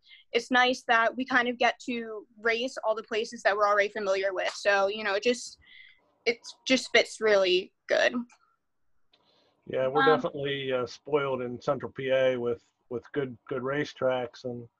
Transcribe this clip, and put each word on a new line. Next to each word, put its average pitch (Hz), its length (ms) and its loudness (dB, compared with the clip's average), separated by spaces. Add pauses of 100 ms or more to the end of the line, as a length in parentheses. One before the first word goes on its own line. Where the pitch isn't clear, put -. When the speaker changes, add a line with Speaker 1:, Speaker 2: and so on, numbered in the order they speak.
(320)
Speaker 1:
it's 240 180 -2
nice 254 380 2
that 226 280 2
we 254 80 -4
kind 254 240 0
of 240 120 -4
get 240 260 2
to 226 400 -8 (160)
race 233 420 -2
all 220 120 0
the 220 80 -8
places 233 400 -4
that 202 120 4
we're 208 120 2
already 208 220 4
familiar 196 440 -2
with. 180 220 -2
So, 196 320 2
you 214 160 -4
know, 202 100 -2
it 208 80 0
just, - 380 -2 (640)
it 240 120 0 (300)
just 254 240 0
fits - 300 2
really 190 500 2 (160)
good. - 280 2 (1500)
Speaker 2:
Yeah, 131 180 -2
we're 143 160 2
Speaker 3:
Um, 269 120 6
Speaker 2:
definitely, 139 560 -4
uh, 123 140 0
spoiled 139 560 -2
in 120 200 -8
Central 127 300 -4
P 135 180 -6
A 131 280 4
with, 120 260 -4 (260)
with 117 140 -6 (100)
good, 131 240 -4 (120)
good 127 140 -6
racetracks. 131 800 -4
And, 120 200 -10 (140)